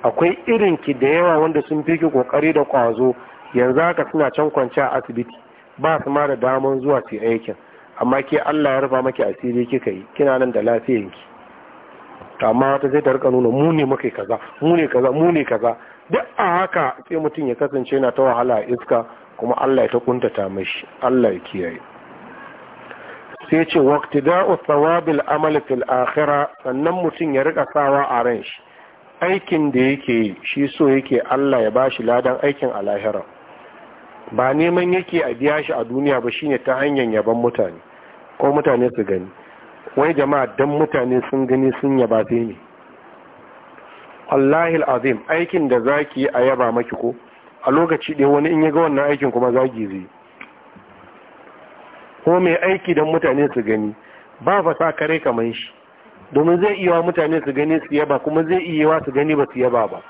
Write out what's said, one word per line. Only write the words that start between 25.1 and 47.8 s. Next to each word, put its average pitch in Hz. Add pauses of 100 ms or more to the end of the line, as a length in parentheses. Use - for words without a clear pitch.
amali 151
fil 127
akhirah," 143 (160)
sannan 139 (100)
mutum 156
ya 135
rika 160
sawa 139
a 120
ran 117
shi. - (600)
Aikin 170
da 127
yake 135
yi, 110
shi 139
so 147
yake 135
Allah 135
ya 107
bashi 127
ladan 123
aikin 139
a 101
lahira. 104 (1080)
Ba 127
neman 180
yake 180
a 127
biya 147
shi 156
a 120
duniya 131
ba, 120
shine 143
ta 131
hanyar 139
yaban 110
mutane, 113 (640)
ko 139
mutane 135
su 110
gani. 95 (640)
Wai 151
jama'a, 139 (100)
dan 139
mutane 143
sun 135
gani 131 (100)
sun 139
yaba 113
sai 117
ne. 110 (1800)
Wallahi 156
al'azim, 131
aikin 170
da 123
zaki 143
yi 135
a 123
yaba 123
maki 120
ko, 120 (520)
a 131
lokaci 160